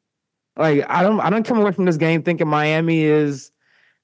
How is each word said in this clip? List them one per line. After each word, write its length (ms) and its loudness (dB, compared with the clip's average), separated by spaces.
Like, 340 2
I 140 0
don't, 160 2
I 100 0
don't 160 0
come 140 0
away 100 2
from 140 -2
this 140 0
game 260 0
thinking 240 -2
Miami 560 0
is 480 0